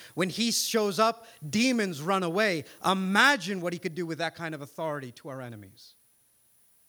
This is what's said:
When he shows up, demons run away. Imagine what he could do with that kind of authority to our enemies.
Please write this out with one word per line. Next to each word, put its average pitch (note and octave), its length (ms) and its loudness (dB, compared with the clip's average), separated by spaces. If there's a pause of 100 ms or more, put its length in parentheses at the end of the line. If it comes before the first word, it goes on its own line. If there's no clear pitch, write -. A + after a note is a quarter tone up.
(140)
When F3+ 140 0
he A3 240 0
shows G#3 460 0
up, A3+ 280 2 (220)
demons G#3 540 2
run F#3 200 2
away. F3 420 0 (200)
Imagine F#3+ 800 2
what F3 100 -4
he F3+ 60 -4
could E3+ 160 -8
do E3+ 100 -4
with D#3+ 140 -6
that D#3+ 160 -4
kind D#3+ 200 -8
of C#3+ 60 -10
authority C#3+ 520 -8
to - 180 -16
our C3+ 100 -10
enemies. A2 540 -16 (960)